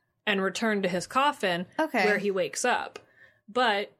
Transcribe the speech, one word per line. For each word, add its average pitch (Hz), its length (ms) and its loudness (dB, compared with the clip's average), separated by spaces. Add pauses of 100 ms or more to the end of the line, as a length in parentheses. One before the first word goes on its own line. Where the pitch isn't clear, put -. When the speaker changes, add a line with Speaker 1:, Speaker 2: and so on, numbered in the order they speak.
(260)
Speaker 1:
and 196 160 0
return 202 400 0
to 185 80 0
his 175 160 -2
coffin 220 600 0 (120)
Speaker 2:
Okay. 285 280 2
Speaker 1:
where 208 140 4
he 196 120 0
wakes 180 320 -2
up. 220 360 -2 (500)
But 214 500 0